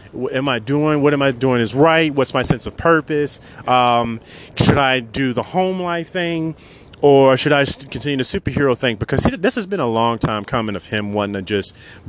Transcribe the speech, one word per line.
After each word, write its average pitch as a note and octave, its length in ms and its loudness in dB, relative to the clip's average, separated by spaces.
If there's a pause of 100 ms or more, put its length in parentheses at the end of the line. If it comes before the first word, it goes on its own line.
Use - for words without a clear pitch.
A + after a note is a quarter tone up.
(120)
w-, B2 220 -6
am C3+ 140 -2
I B2 100 0
doing, D3 440 0
what D3 100 4
am C#3+ 80 0
I C#3 120 2
doing B2 280 2
is A2 140 -2
right? D#3+ 400 4
What's C3+ 180 0
my C3 100 0
sense A#2+ 240 -2
of - 120 -10
purpose? D3+ 600 0 (280)
Um, A#2+ 540 2 (360)
should - 220 4
I C3 220 2
do B2 340 -4
the A#2 80 -2
home F#3 380 -2
life E3+ 280 -4
thing? E3 460 -4 (460)
Or C3+ 360 4
should D3 160 0
I C#3+ 80 4
s-, C3+ 160 -2
continue C#3 400 -8
the C3 80 -2
superhero C#3 520 -2
thing? A#2+ 200 -2
Because A#2 260 -2
he, B3 140 0
this G3 180 0
has G3 140 -6
been G3 100 -4
a C3+ 80 -2
long A#2 320 0
time G#2+ 260 -2
coming A2 300 -4
of F2 120 -10
him G#2 260 -4
wanting G2+ 220 -2
to G2 80 -6
just G2 300 -4 (360)